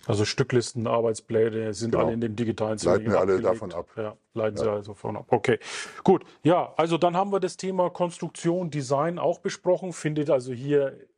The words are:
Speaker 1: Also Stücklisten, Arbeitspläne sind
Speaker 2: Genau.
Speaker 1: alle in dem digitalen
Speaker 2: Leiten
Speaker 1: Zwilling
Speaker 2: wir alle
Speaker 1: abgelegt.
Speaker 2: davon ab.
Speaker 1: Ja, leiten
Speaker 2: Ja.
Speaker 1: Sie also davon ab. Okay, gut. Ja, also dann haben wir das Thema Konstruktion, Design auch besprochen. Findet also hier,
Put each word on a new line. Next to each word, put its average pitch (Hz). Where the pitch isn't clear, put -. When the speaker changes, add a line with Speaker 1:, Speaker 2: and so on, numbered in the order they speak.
Speaker 1:
Also 107
Stücklisten, 120
Arbeitspläne 113
sind 117
Speaker 2:
Genau. 113
Speaker 1:
alle 117
in 113
dem 113
digitalen 110
Speaker 2:
Leiten -
Speaker 1:
Zwilling 101
Speaker 2:
wir 92
alle 95
Speaker 1:
abgelegt. 92
Speaker 2:
davon 92
ab. 85
Speaker 1:
Ja, 107
leiten 107
Speaker 2:
Ja. 113
Speaker 1:
Sie 110
also 104
davon 107
ab. -
Okay, 117
gut. 190
Ja, 156
also 165
dann 170
haben 196
wir 196
das 180
Thema 185
Konstruktion, 175
Design 143
auch 151
besprochen. 180
Findet 151
also 131
hier, 135